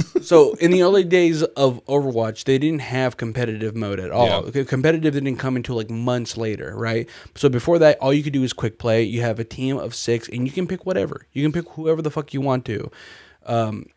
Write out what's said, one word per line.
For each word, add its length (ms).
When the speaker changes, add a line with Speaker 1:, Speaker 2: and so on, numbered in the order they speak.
Speaker 1:
so 320
in 160
the 100
early 240
days 380
of 420
Overwatch, 600
they 120
didn't 240
have 380
competitive 580
mode 240
at 100
all. 360
Speaker 2:
Yeah. 60
Speaker 1:
C-, 120
competitive 480
didn't 240
come 180
until, 220
like, 140
months 480
later, 360
right? 320
So 160
before 300
that, 180
all 160
you 80
could 100
do 100
is 120
quick 240
play. 240
You 180
have 180
a 60
team 320
of 180
six, 360
and 160
you 60
can 140
pick 200
whatever. 460
You 100
can 100
pick 200
whoever 280
the 100
fuck 220
you 80
want 240
to. 260
Um, 400